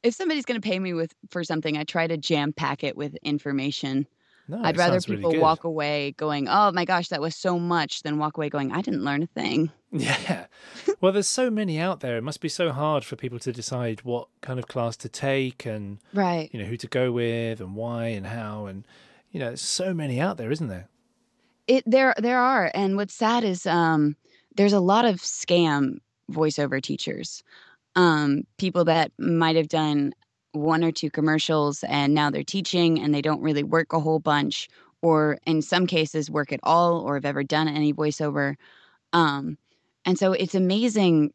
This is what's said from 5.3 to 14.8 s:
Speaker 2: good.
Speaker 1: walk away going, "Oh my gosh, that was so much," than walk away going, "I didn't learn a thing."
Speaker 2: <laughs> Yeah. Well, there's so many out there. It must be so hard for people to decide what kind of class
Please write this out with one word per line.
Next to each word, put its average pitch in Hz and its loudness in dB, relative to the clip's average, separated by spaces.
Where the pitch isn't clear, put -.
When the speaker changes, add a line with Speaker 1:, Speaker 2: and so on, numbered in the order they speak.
Speaker 2:
good. 160 2
Speaker 1:
walk 160 4
away 147 -2
going, 147 -2
"Oh 202 6
my 175 0
gosh, 180 0
that 156 -4
was 160 -4
so 180 0
much," 170 -2
than 147 -2
walk 151 -4
away 151 -4
going, 139 -4
"I 170 -2
didn't 185 -4
learn 143 0
a - -6
thing." 151 0
Speaker 2:
<laughs> - -20
Yeah. - -4
Well, 190 6
there's 196 0
so 254 0
many 202 -2
out 175 -2
there. 123 -4
It 113 -4
must - -8
be 160 -4
so 165 -2
hard 147 0
for - -10
people 120 -8
to 127 -4
decide 120 -4
what 120 -4
kind 127 -8
of - -8
class 117 -4